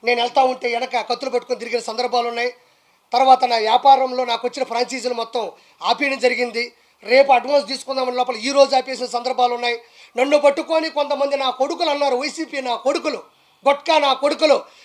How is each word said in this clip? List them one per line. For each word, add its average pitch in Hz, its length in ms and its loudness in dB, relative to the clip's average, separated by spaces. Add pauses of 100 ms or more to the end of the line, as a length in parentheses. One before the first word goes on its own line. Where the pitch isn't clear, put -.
నేను 233 180 0
వెళ్తా 247 220 2
ఉంటే 254 240 -2
వెనక 240 420 -4
కత్తులు 247 200 -4
పట్టుకొని 240 300 -4
తిరిగిన 233 200 -6
సందర్భాలు 233 480 -4
ఉన్నాయి. 240 260 -4 (600)
తర్వాత 262 300 6
నా 240 120 0
వ్యాపారంలో 254 680 4
నాకు 233 220 -4
వచ్చిన 254 180 -4
ఫ్రాంచైజీలు 247 480 -6
మొత్తం 226 380 -6 (320)
ఆపేయడం 262 360 -2
జరిగింది. 240 540 -2 (300)
రేపు 269 280 4
అడ్వాన్స్ 254 360 2
తీసుకుందామని 254 480 -6
లోపల 247 200 -2
ఈ 226 160 -4
రోజు 269 240 4
ఆపేసిన 254 300 -2
సందర్భాలు 247 480 -2
ఉన్నాయి. 240 280 -4 (360)
నన్ను 285 200 2
పట్టుకొని 311 520 2
కొంతమంది 277 480 -2
నా 269 120 -2
కొడుకులు 320 400 -2
అన్నారు, 285 260 0
వైసీపీ 285 460 -6
నా 247 140 -4
కొడుకులు, 294 480 -4 (440)
"గుట్కా 285 300 2
నా 277 160 2
కొడుకులు, 285 500 2 (220)